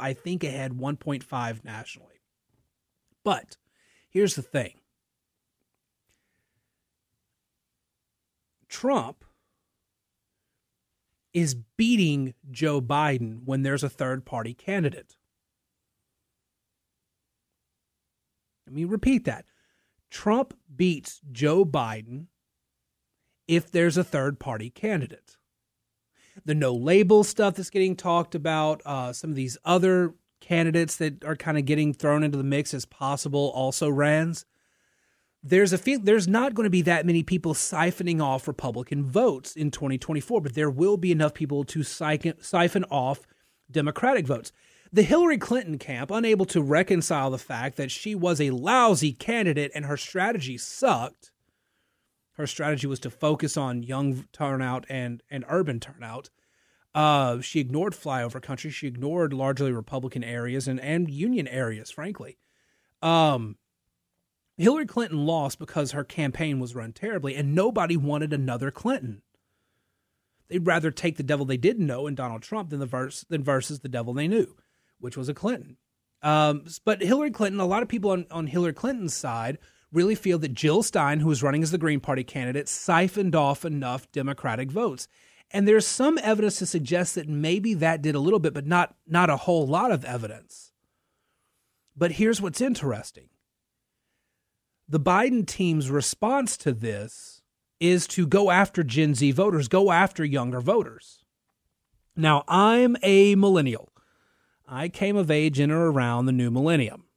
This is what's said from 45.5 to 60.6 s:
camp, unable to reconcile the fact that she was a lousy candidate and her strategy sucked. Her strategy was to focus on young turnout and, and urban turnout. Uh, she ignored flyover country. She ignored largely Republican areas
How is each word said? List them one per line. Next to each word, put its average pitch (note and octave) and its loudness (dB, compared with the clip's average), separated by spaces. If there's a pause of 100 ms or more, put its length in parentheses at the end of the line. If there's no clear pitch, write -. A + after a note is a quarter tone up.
camp, C#3 -8
unable A3 2
to F3 0
reconcile D3+ 2
the B2+ -4
fact B2+ -8
that C#3 -4
she G#3+ -8
was F3 0
a C#3+ 2
lousy D#3 4
candidate D#3 -2
and D3 -8
her C#3+ -4
strategy F3+ -4
sucked. - -2 (1040)
Her D3+ -8
strategy D3 -2
was C3+ -4
to C3 -10
focus D3+ -2
on B2+ -4
young C3 -4
turnout C3 -4
and, B2 -8
and C3+ -10
urban D3+ 0
turnout. - -16 (640)
Uh, C#3 2
she - -4
ignored D3 -2
flyover C3 -6
country. C3+ -10
She D3 -10
ignored C#3+ -2
largely C3+ 0
Republican B2 -6
areas A#2+ -6